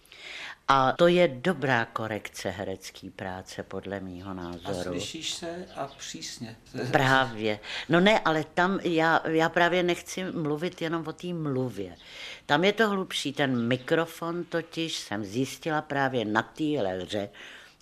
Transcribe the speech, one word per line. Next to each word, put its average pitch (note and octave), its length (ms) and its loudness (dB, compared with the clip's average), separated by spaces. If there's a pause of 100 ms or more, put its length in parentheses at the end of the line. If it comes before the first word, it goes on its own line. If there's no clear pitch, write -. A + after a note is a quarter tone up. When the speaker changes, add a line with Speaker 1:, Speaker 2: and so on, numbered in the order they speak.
(680)
Speaker 1:
A C3 240 8
to F3 160 6
je F3 200 6
dobrá C3 580 0
korekce G#2+ 640 -6
herecký F#2+ 600 -10
práce, F#2+ 540 -10
podle F#2+ 360 -8
mýho F#2+ 320 -10
Speaker 2:
A - 20 -8
Speaker 1:
názoru. F2 500 -8
Speaker 2:
slyšíš F2+ 500 -6
se F3 320 -10 (100)
a C#3 120 -8 (100)
přísně. - 580 -12 (360)
Speaker 1:
Právě. B2+ 680 2 (300)
No E3+ 100 6
ne, G#3 200 6
ale D#3 240 0
tam F3+ 400 2
já, D#3+ 440 4
já D#3+ 220 4
právě F3 340 4
nechci F3 400 -2
mluvit D#3+ 580 -4
jenom E3 260 -4
o D#3+ 60 -8
té - 200 -10
mluvě. B2+ 640 -4 (500)
Tam D3 180 4
je G3+ 100 6
to A3 160 4
hlubší. F#3 440 -2
Ten B2+ 340 2
mikrofon E3 760 0
totiž, E3 540 -6
jsem G#2 280 -6
zjistila, C3+ 560 -2
právě C3+ 440 0
na G#2+ 160 2
téhle A#2 580 -2
hře G2+ 300 -4 (520)